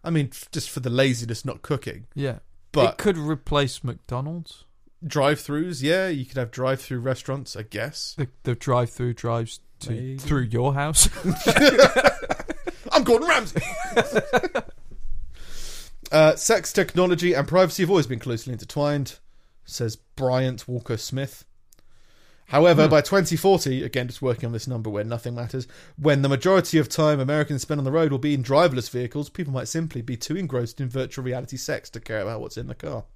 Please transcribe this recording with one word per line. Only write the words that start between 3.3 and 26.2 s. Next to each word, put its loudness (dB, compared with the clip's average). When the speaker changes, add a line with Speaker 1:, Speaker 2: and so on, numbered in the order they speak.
Speaker 2:
McDonald's. -10
Speaker 1:
Drive-throughs, 0
yeah. 2
You -4
could -8
have -4
drive-through -4
restaurants, -6
I -8
guess. -8
Speaker 2:
The, -2
the -2
drive-through 0
drives -4
to, -12
Speaker 1:
Maybe. -8
Speaker 2:
through 0
your 0
house. 4
<laughs> 0
Speaker 1:
<laughs> 4
I'm 6
Gordon 4
Ramsay! 0
<laughs> 0
Uh, 8
sex 0
technology 2
and 0
privacy 4
have 2
always 4
been -6
closely -6
intertwined, -4
says -6
Bryant -2
Walker -4
Smith. -8
However, 6
Speaker 2:
Hmm. 6
Speaker 1:
by 8
twenty 2
forty, 2
again, -4
just -12
working -2
on -4
this -8
number -6
where -4
nothing -6
matters, -8
when 4